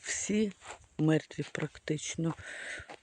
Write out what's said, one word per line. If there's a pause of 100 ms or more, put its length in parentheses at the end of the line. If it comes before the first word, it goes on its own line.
всі (460)
мертві
практично. (680)